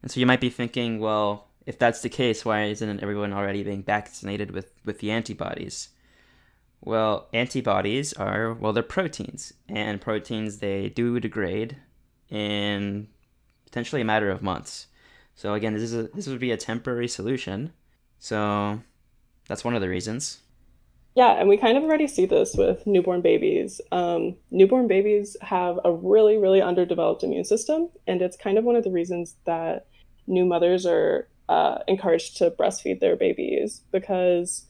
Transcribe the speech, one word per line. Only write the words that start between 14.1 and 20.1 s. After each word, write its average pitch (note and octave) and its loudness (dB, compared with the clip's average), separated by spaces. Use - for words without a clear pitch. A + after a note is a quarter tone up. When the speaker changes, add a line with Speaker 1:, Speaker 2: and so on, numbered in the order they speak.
Speaker 1:
of F#2+ -4
months. - -6
So G#2 -6
again, G#2+ -2
this G#2+ -4
is A#2 -6
a, A#2 -2
this F#3+ -10
would C3 -8
be B2 0
a A2 -2
temporary A#2+ -4
solution. A#2+ -6
So G#2 -2
that's - -8
one A#2+ -2
of A2 0
the F#2+ -2
reasons. G#2+ -6